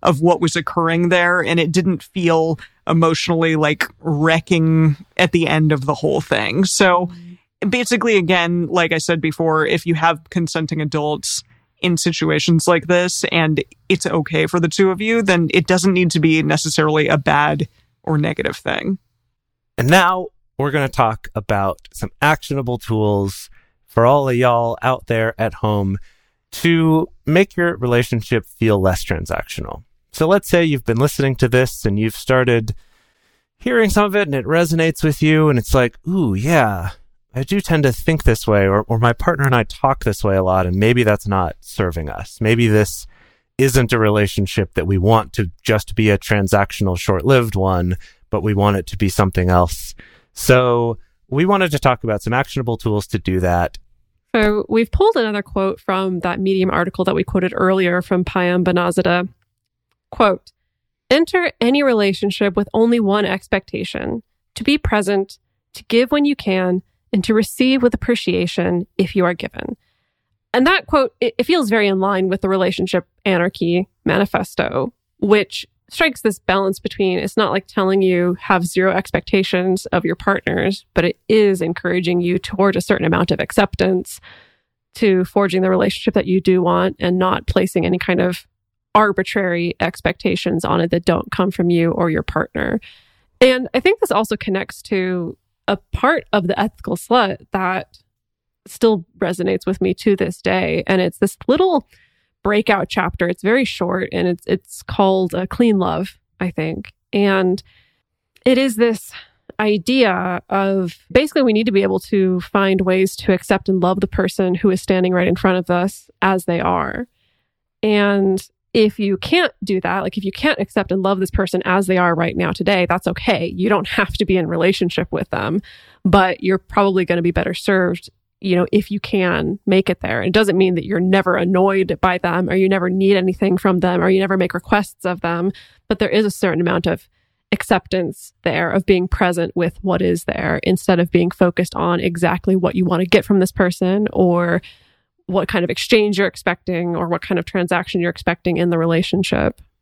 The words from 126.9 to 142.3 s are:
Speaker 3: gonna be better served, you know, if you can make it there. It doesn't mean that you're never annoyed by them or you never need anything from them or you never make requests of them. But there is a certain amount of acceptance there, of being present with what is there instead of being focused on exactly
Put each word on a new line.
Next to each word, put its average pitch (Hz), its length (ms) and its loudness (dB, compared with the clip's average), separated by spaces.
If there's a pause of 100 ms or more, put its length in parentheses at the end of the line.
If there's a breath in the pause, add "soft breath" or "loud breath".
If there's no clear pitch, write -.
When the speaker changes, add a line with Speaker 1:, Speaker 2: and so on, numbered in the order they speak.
Speaker 3:
gonna 170 180 0
be 175 80 2
better 175 240 -4
served, 180 560 -2 (300)
you 180 160 0
know, 180 160 2
if 208 180 0
you 202 80 -4
can 175 640 -2
make 190 240 2
it 180 120 -4
there. 117 240 -4
It 180 80 -2
doesn't 202 260 2
mean 185 160 2
that 165 100 -2
you're 190 140 -4
never 185 380 2
annoyed 190 640 2
by 180 180 0
them 175 320 -2
or 180 60 0
you 190 120 2
never 180 220 0
need 190 260 2
anything 185 420 0
from 185 200 2
them 180 240 0
or 185 80 2
you 190 80 4
never 190 180 0
make 180 180 -2
requests - 520 -2
of 180 140 -4
them. 170 320 -2 (340 loud breath)
But 170 140 -4
there - 100 2
is 214 140 2
a 202 60 0
certain 170 300 -2
amount 170 280 0
of 170 200 -4 (440)
acceptance - 800 -2 (100)
there, 165 300 0
of 190 140 0
being 185 200 4
present 175 480 -2
with 170 280 -2
what 180 200 0
is 175 220 -2
there - 400 -4
instead 185 340 2
of 175 140 0
being 175 180 2
focused - 460 0
on 175 240 0
exactly 175 560 0